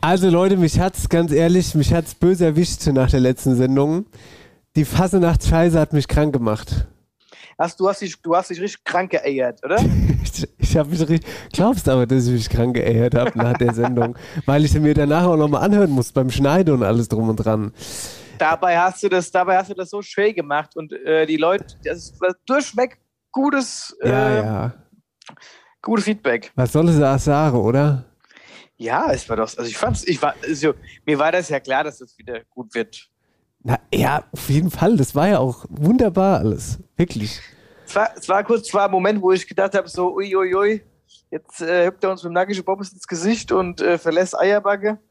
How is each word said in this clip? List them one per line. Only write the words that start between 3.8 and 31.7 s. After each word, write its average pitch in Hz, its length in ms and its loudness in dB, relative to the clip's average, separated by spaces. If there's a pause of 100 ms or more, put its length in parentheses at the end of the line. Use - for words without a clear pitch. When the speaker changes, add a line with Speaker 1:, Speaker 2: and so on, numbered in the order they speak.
Speaker 1:
Die 151 80 2
Fassenachts-Scheiße 170 920 2
hat 156 140 2
mich 147 160 0
krank 151 240 2
gemacht. 113 560 -2 (720)
Speaker 2:
Hast, 170 240 -4
du 190 80 2
hast 196 100 -4
dich, 185 220 -12
du 170 120 -4
hast 180 160 0
dich 170 120 -10
richtig 202 240 -10
krank 180 260 -4
geeiert, 131 540 -4
oder? 165 120 0
Speaker 1:
<laughs> - 460 2
Ich, - 240 -8 (100)
ich - 200 0
hab 151 100 0
mich 160 140 -2
richtig, 160 280 0 (220)
glaubst 202 380 0
aber, 127 180 2
dass 123 200 2
ich 123 40 2
mich 117 180 0
krank 120 280 0
geeiert 117 360 2
hab 120 220 0
nach 120 220 0
der 117 160 0
Sendung, 120 420 -2 (160)
<laughs> - 140 -8
weil 143 180 2
ich 143 80 2
sie 156 80 2
mir 151 140 4
danach 151 320 2
auch 175 100 4
nochmal 147 280 2
anhören 202 260 4
muss 131 240 0
beim 131 180 0
Schneiden 147 440 2
und 123 80 2
alles 110 260 2
drum 113 180 0
und 110 80 0
dran. 107 380 -2 (640)
Speaker 2:
Dabei 170 420 0
hast 185 240 0
du 202 60 0
das, 180 220 -2
dabei 185 260 2
hast 190 120 0
du 202 40 -10
das 180 160 -10
so 202 120 -10
schön 208 320 -2
gemacht 151 440 -6
und, 151 160 -12
äh, 156 320 0
die 156 100 -2
Leute, 170 300 0 (180)
das 170 380 -10
war 180 140 -2 (100)
durchweg 254 560 -2 (320)
gutes, 269 680 -4
Speaker 1:
Ja, 131 280 0
Speaker 2:
äh, 127 80 0
Speaker 1:
ja. 110 360 -4 (1080)
Speaker 2:
gutes 214 240 -2
Feedback. 139 500 -4
Speaker 1:
Was 127 160 0
soll 160 160 4
es 160 100 4
da 139 220 2
sagen, 147 380 2
oder? 131 480 2 (760)
Speaker 2:
Ja, 131 300 -2
es - 160 -6
war 113 80 -4
doch, 110 80 -2 (140)
also 120 60 -6
ich 113 140 -8
fand's, - 300 -4
ich 160 140 -2
war, 147 200 -2
also 147 320 -2 (320)
mir 147 140 0
war 156 140 0
das 180 160 -2
ja 143 100 -2
klar, 131 240 -2